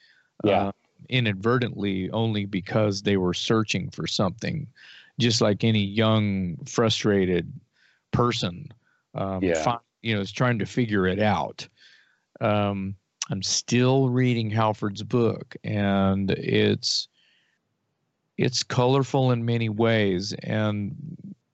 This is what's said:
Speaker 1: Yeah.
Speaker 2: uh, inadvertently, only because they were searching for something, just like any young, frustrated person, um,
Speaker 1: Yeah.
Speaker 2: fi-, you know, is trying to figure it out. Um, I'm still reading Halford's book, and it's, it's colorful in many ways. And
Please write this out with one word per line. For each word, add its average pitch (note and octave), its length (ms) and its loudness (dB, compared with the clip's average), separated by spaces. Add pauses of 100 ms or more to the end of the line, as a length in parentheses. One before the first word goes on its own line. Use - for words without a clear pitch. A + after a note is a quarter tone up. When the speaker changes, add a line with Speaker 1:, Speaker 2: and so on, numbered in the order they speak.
(440)
Speaker 1:
Yeah. G2 240 4
Speaker 2:
uh, G2 40 -8 (360)
inadvertently, G2+ 1000 0
only A2 340 -2
because G2+ 580 -2
they G2+ 140 2
were F2+ 180 2
searching G#2+ 560 0
for - 160 -8
something, - 600 -4 (500)
just A2+ 220 2
like G#2+ 240 2
any A2 180 4
young, G2+ 760 0 (100)
frustrated G2 840 2 (600)
person, A#2+ 600 -2 (420)
um, F#2+ 280 -4
Speaker 1:
Yeah. E2+ 200 2
Speaker 2:
fi-, A#2 160 0 (240)
you A2+ 120 -2
know, G#2 60 -2
is G2 100 -6
trying B2 300 0
to F#2+ 60 -4
figure G#2 420 0
it F#2 100 -2
out. F#2+ 480 0 (720)
Um, G2+ 540 0 (340)
I'm F#2+ 140 -4
still B2+ 640 2
reading B2 420 2
Halford's G#2+ 520 -2
book, G#2+ 640 0
and G2 640 2
it's, - 800 0 (1300)
it's - 240 0
colorful B2+ 680 2
in A#2 120 0
many A#2 240 0
ways. G#2 640 2 (120)
And G#2+ 500 -2 (600)